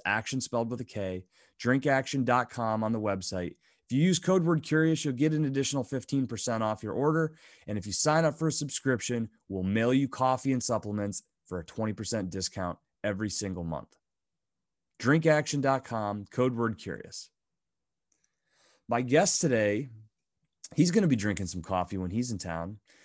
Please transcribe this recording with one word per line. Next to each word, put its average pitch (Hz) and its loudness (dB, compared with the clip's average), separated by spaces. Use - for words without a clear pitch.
action 113 -2
spelled 117 -4
with 123 -6
a - -10
K. 92 -6
Drink 131 2
action 135 0
dot 123 2
com 110 -2
on 110 0
the 110 -2
website. 95 -4
If 120 0
you 139 4
use 175 4
code 185 2
word 165 2
curious, 160 2
you'll 143 -2
get 147 2
an 156 2
additional 135 -2
fifteen 135 -2
percent 113 -2
off 107 -2
your 107 -4
order. 156 2
And 104 -4
if 95 -6
you 104 -8
sign 156 4
up 147 0
for 160 0
a 147 0
subscription, 123 -2
we'll 95 -4
mail 113 4
you 135 2
coffee 131 0
and 127 0
supplements 104 -2
for 92 -6
a 82 -8
twenty 110 -4
percent 107 -4
discount 90 -6
every 104 -2
single 92 -4
month. 78 -8
Drink 156 4
action 151 2
dot 135 0
com, 104 -4
code 127 0
word 113 -2
curious. - -12
My 120 2
guest 139 4
today, 113 2
he's 180 6
gonna 190 4
be 135 4
drinking 101 -2
some 85 -6
coffee 90 -2
when 92 -4
he's 120 -4
in 110 -6
town, 87 -6